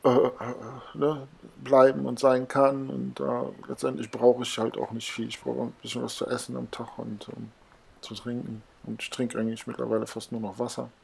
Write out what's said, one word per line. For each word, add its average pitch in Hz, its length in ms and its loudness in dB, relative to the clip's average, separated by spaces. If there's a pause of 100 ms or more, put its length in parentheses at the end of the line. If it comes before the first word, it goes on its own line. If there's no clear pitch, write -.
äh, 135 60 8
äh, 123 220 6 (600)
ne, 139 340 0 (300)
bleiben 135 480 6
und 123 140 -4
sein 131 280 4
kann, 135 420 4
und, 131 300 -6
äh, 127 240 0 (240)
letztendlich 131 440 -4
brauche 123 320 6
ich - 140 -4
halt 113 200 -2
auch - 140 -4
nicht 113 200 -8
viel. 113 160 -6
Ich - 140 -10
brauche 123 220 -4
ein 117 180 -6
bisschen 120 220 -6
was 117 120 -6
zu - 120 -2
essen 123 280 -4
am 123 160 -8
Tag - 260 -10
und, 113 320 -10
ähm, 113 220 -12 (500)
zu - 120 -12
trinken. 120 500 -8 (200)
Und 113 180 -8
ich - 80 -8
trinke 117 300 -2
eigentlich 113 280 -4
mittlerweile 113 400 -2
fast - 240 -10
nur 117 100 -4
noch 104 180 -8
Wasser 120 300 -4 (140)